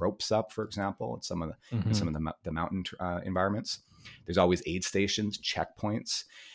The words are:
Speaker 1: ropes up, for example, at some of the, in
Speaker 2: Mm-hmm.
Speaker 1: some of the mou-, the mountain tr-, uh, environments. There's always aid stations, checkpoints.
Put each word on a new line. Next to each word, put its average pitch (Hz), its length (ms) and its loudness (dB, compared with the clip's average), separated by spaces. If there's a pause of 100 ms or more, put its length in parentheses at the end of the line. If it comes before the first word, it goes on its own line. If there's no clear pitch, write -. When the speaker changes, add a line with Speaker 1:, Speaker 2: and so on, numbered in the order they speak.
Speaker 1:
ropes 98 320 0
up, 110 200 2
for 110 120 -4
example, 104 520 -4
at - 80 -12
some 87 180 -2
of 80 80 -4
the, - 260 -8
in 104 60 0
Speaker 2:
Mm-hmm. 107 100 2
Speaker 1:
some 98 160 2
of 78 60 0
the 78 60 -2
mou-, 80 120 -2 (100)
the 82 100 -4
mountain 90 320 -2
tr-, - 160 -10
uh, 90 200 -2
environments. 95 600 0 (440)
There's 87 140 2
always 90 280 8
aid 90 180 -2
stations, 101 520 2
checkpoints. - 880 -4 (300)